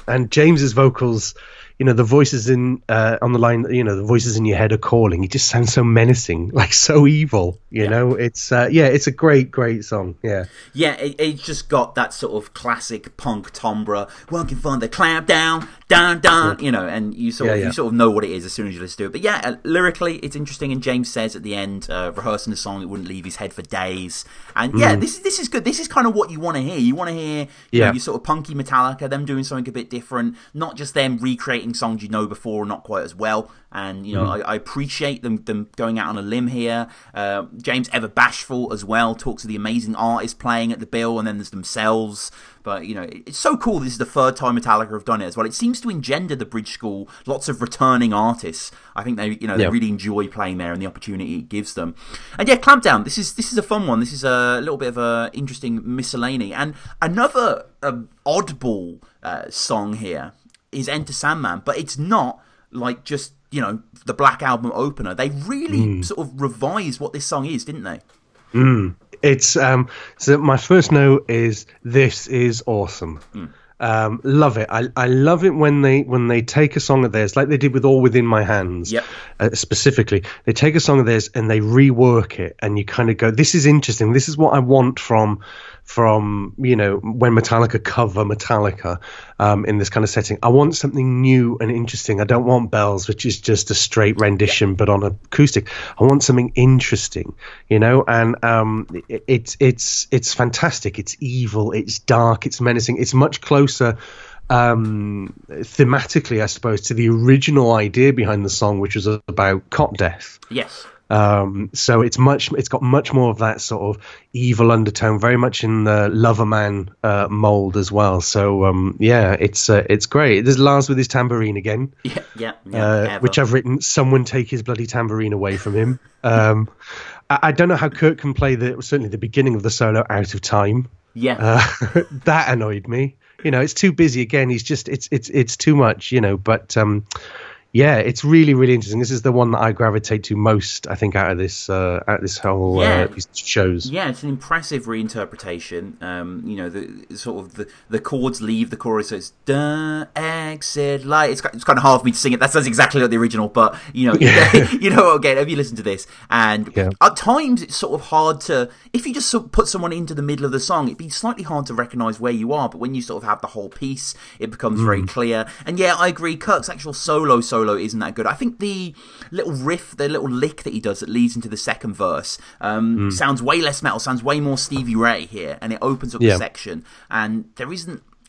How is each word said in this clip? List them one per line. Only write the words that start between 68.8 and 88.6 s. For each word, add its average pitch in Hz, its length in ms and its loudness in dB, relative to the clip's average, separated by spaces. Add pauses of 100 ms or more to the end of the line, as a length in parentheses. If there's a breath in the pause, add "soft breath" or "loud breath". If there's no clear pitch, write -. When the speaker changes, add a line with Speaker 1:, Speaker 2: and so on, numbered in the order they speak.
Speaker 1:
It's, 139 340 4
um, 131 320 2 (280 loud breath)
so 143 220 4
my 143 180 4
first 175 340 4
note 139 380 6
is, 117 380 -2 (180 soft breath)
"This 135 420 2
is 123 400 0
awesome." 92 540 -4 (140)
Speaker 2:
Mm. 90 160 -12 (300 loud breath)
Speaker 1:
Um, 110 420 -2
love 139 360 4
it. 107 120 -2
I, 113 140 -2 (120)
I 127 120 2
love 151 360 4
it 190 100 4
when 147 280 4
they, 139 200 4
when 123 260 0
they 120 120 2
take 143 360 2
a 151 40 0
song 135 240 2
of 110 80 0
theirs, 107 240 0
like 135 120 2
they 147 100 2
did 135 160 2
with 131 100 2
All 135 160 6
Within 123 240 4
My 113 200 2
Hands, 90 480 -2
Speaker 2:
Yep. 113 120 -2 (360 loud breath)
Speaker 1:
uh, 107 140 2
specifically. - 680 0 (220 loud breath)
They 117 80 2
take 151 240 2
a 160 40 4
song 139 200 4
of 117 60 2
theirs 113 280 0
and 110 160 -2
they 110 100 2
rework 120 800 4
it, 85 220 -8
and 104 180 -2
you 98 60 -2
kind 117 260 0
of 107 80 0
go, 113 120 2
"This 120 240 2
is 147 120 4
interesting. 123 460 4
This 131 180 2
is 151 80 -8
what 156 160 4
I 139 60 4
want 127 380 4
from, 107 420 0 (440 loud breath)
from, 104 720 0
you 123 180 2
know, 101 220 2
when 117 340 0
Metallica 113 500 2
cover 110 420 -2
Metallica, 101 720 -2 (420 loud breath)